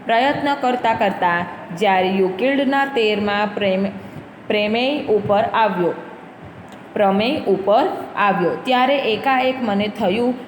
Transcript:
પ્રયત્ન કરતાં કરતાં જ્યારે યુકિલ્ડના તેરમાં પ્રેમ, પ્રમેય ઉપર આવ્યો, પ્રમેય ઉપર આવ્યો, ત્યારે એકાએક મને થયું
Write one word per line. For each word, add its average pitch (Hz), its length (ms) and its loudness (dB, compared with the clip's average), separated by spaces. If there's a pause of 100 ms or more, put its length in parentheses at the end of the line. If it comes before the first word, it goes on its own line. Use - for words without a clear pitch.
પ્રયત્ન 277 440 0 (120)
કરતાં 240 420 0
કરતાં 175 480 0 (260)
જ્યારે 190 380 2
યુકિલ્ડના 262 800 0
તેરમાં 208 600 0
પ્રેમ, 196 360 0 (560)
પ્રમેય 226 640 0
ઉપર 208 360 2 (100)
આવ્યો, 190 380 2 (1000)
પ્રમેય 214 540 2
ઉપર 202 380 4 (340)
આવ્યો, 175 460 2
ત્યારે 254 320 2 (160)
એકાએક 254 500 0
મને 208 260 0
થયું 220 440 0 (160)